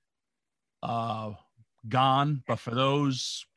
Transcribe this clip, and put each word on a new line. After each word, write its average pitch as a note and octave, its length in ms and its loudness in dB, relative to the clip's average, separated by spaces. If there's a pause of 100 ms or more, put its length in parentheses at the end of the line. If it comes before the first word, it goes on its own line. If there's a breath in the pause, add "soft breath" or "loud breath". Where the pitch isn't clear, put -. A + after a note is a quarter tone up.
(800)
uh, A2+ 520 -6 (560)
gone. C3+ 580 4
But A#2 120 -2
for A#2 140 -8
those C3+ 720 0 (120)